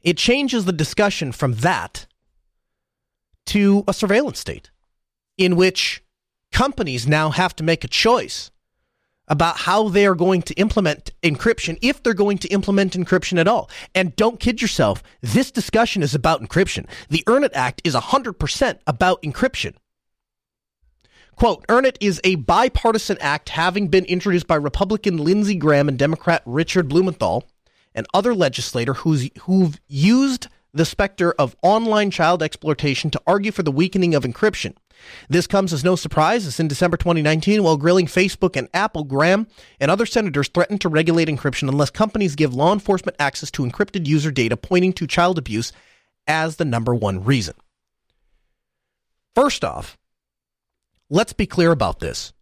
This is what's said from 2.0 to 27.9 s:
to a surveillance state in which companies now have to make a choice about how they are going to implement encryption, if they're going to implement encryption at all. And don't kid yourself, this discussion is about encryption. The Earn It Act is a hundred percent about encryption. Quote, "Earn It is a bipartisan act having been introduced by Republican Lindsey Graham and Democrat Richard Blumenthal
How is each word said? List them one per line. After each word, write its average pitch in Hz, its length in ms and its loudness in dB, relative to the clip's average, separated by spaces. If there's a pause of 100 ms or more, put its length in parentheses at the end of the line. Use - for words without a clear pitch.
to 202 420 2
a 196 40 0
surveillance 214 460 0
state - 320 -14 (680)
in 180 200 2
which - 480 0 (480)
companies 165 560 -2
now 156 220 2
have 180 260 -2
to 160 80 -8
make 165 180 0
a - 60 -8
choice - 640 0 (760)
about 165 320 0
how 208 300 0
they 202 180 4
are 185 100 4
going 175 260 2
to - 120 -8
implement 190 580 0 (100)
encryption, 170 600 0
if 254 200 -2
they're 233 120 0
going 202 220 2
to - 120 -8
implement 196 460 0
encryption 180 440 0
at 165 80 4
all. 220 240 0 (240)
And 185 220 0
don't 226 240 0
kid 233 200 0
yourself, 107 440 0 (160)
this 120 320 0
discussion 220 500 0
is 139 140 -2
about 160 260 0
encryption. - 460 -2 (220)
The 165 180 -2
Earn 269 160 4
It - 100 -2
Act 127 300 -2
is 127 100 -6
a 120 60 2
hundred - 340 -2
percent - 540 -2
about 180 340 0
encryption. - 520 -4 (1600)
Quote, 220 320 0
"Earn 247 160 4
It 262 160 0
is 196 240 0
a 185 120 4
bipartisan 214 840 0
act 147 300 -4
having 180 380 -2
been 185 180 2
introduced 180 420 -2
by 170 80 2
Republican 185 640 -2
Lindsey 196 360 2
Graham 147 340 4
and 131 100 -2
Democrat 160 460 0
Richard 156 440 -2
Blumenthal 143 600 0 (460)